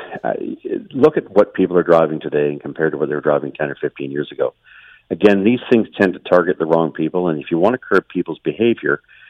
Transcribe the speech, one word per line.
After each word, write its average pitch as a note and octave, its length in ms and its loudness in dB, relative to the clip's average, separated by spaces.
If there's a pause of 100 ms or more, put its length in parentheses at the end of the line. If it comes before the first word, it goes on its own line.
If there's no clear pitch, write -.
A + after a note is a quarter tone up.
(220)
I, - 360 -6 (340)
look C#3+ 240 2
at - 140 -4
what G2+ 240 2
people F2+ 240 0
are F2 60 4
driving D#2+ 360 2
today D2 300 -2
and C#2+ 120 -6
compared D2+ 300 -4
to D2 60 -6
what C#2+ 100 -2
they D2 80 -4
were C#2+ 60 -6
driving C#2+ 320 0
ten D2 160 -6
or C#2 100 -10
fifteen C#2 320 -8
years C#2+ 220 -8
ago. C2 200 -4 (560)
Again, G2 360 4
these B2 160 2 (100)
things A2+ 160 4 (100)
tend F#2+ 180 4
to - 40 -16
target F2+ 400 2
the E2 60 -2
wrong E2 260 2
people, F2 380 -2
and D2+ 120 -2
if - 100 -16
you E2+ 60 0
want G#2 180 2
to - 40 -8
curb - 300 0
people's E2+ 300 -6
behavior, D#2 600 -2 (300)